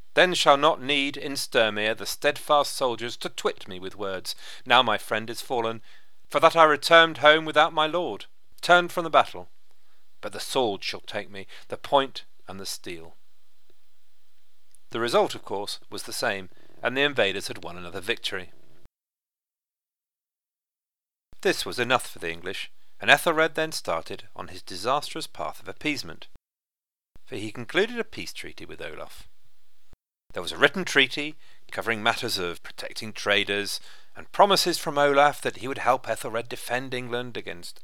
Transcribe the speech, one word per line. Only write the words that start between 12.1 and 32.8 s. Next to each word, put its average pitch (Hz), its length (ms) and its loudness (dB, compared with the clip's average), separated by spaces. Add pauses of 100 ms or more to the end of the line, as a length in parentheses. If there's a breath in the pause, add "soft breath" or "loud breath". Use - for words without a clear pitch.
and 95 140 -10
the 95 60 -8
steel." 82 500 -8 (1700)
The 117 100 -4
result, 139 340 2
of 104 100 -8
course, 101 360 -6 (100)
was 101 120 -8
the - 100 -10
same, 98 380 -2 (320 soft breath)
and 123 140 0
the 139 60 2
invaders 101 460 2
had 107 160 -8
won 87 140 -10
another 90 220 -8
victory. 95 520 -4 (3000)
This - 240 2
was - 140 -4
enough 123 280 2
for - 120 -12
the 85 120 -4
English, 85 400 -8 (300)
and 107 100 2
Ethelred 156 440 4
then 160 180 -2
started - 640 -4
on 95 120 -8
his 95 140 -12
disastrous 131 640 -2
path - 340 -8
of 82 80 -10
appeasement, 123 600 -6 (960)
for - 120 -10
he 107 140 -6
concluded 202 480 0
a 226 60 -2
peace - 300 -8
treaty - 320 -10
with 80 160 -10
Olaf. 78 460 -10 (1080)
There 95 80 -6
was 87 100 -6
a - 40 -8
written 156 280 4
treaty 147 520 2 (340 soft breath)
covering 107 320 -2
matters 113 360 0
of 87 240 -4
protecting - 500 -10